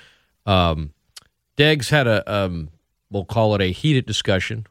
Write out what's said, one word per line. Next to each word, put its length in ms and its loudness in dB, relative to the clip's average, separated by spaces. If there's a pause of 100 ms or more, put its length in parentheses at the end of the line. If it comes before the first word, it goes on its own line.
(460)
Um, 480 0 (640)
Deggs 320 2
had 160 2
a, 260 0
um, 380 -4 (400)
we'll 160 -6
call 280 2
it 60 2
a 100 0
heated 360 0
discussion 640 -2